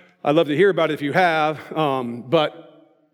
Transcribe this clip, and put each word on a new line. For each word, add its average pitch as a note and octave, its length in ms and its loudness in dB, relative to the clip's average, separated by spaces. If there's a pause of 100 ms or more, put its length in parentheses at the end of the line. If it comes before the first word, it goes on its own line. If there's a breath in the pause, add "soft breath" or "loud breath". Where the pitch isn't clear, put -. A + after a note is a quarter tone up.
(220 loud breath)
I'd D3 140 2
love D#3+ 120 2
to D3 80 -2
hear G3 120 4
about D#3+ 220 0
it D3+ 40 -2
if C#3+ 80 -8
you C#3 120 -6
have, D#3+ 640 0
um, B2+ 520 -2
but - 640 -4 (220)